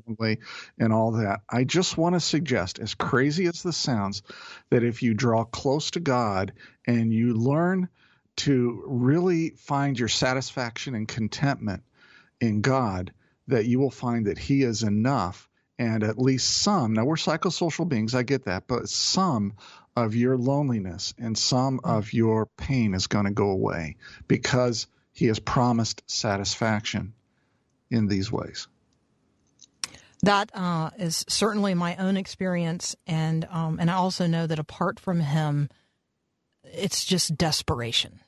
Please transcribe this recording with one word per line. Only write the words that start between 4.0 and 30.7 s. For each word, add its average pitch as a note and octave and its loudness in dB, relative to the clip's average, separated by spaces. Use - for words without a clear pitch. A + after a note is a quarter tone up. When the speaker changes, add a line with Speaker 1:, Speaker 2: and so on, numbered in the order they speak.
Speaker 1:
that B2 4
if A#2 -2
you A#2+ 2
draw A2 2
close C#3+ -2
to F3 -4
God A2+ 0
and A#2 2
you A#2 2
learn E3+ 2
to A#2+ 0
really D#3+ 2
find C#3 -2
your A#2 0
satisfaction B2+ -2
and G#2+ -4
contentment A2 -2
in G#2 0
God, G#2 0
that A#2+ 2
you B2 2
will C3+ 2
find A#2 -2
that F2 -2
He C#3 2
is A2 0
enough, G#2+ 0
and A2+ 0
at G#2+ -2
least C3 2
some, C#3+ 2
now A2 2
we're D#3 2
psychosocial E3 -2
beings, A2+ 0
I B2+ 2
get B2+ 0
that, F#2+ -4
but F3 -2
some A#2+ 0
of A2+ 0
your B2 4
loneliness A#2+ -2
and A2+ -4
some C3 0
Speaker 2:
Mm. A#2 0
Speaker 1:
of G#2+ -4
your A2 2
pain A#2 0
is F#2 -2
gonna G2+ 2
go G2+ 2
away F#2+ -2
because B2 2
He - 0
has A2 2
promised A#2+ 0
satisfaction G#2 -2
in A2+ 2
these G2 0
ways. - -8
Speaker 2:
That, G3+ 4
uh, E3+ -2